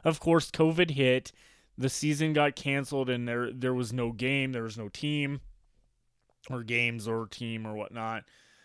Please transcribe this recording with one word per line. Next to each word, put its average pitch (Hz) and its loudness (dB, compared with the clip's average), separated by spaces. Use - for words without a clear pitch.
of 160 2
course, 165 4
covid 160 4
hit. 127 4
The 127 0
season 151 2
got 147 4
canceled, 139 -2
and 120 0
there, 120 -2
there 127 -2
was 123 -2
no 120 -2
game. 131 0
There 120 -4
was 110 -8
no 107 -8
team 143 -4
or 123 -6
games 117 0
or 113 -4
team 113 -8
or 107 -8
whatnot. 110 -8